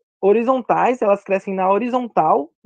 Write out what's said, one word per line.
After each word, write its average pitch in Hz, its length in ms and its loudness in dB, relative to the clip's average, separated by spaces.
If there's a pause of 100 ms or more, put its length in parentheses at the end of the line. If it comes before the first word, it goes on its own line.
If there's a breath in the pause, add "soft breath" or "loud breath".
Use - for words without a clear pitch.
(200)
horizontais, 220 840 0
elas 202 220 0
crescem 190 300 -4
na 190 180 -2
horizontal, 233 800 0 (140)